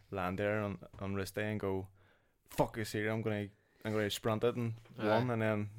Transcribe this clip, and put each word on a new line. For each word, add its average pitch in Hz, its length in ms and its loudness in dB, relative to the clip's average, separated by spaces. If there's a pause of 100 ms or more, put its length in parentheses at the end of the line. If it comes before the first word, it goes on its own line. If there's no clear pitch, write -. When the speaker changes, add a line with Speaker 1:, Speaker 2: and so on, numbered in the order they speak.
(120)
Speaker 1:
land 92 280 0
there 104 220 2
on, 101 160 -2 (220)
on 98 160 -2
race 95 160 -2
day 107 200 -2
and 107 80 -2
go, 95 280 0 (640)
"Fuck 127 280 0
this 107 160 -4
here, 107 180 0
I'm 110 120 0
gonna, 104 260 0 (340)
I'm 110 80 -2
gonna 107 180 2
sprint 110 360 0
it 120 100 4
in 117 200 -2 (240)
Speaker 2:
Aye. 110 80 0
Speaker 1:
one," 113 240 4
and 113 100 2
then 107 380 2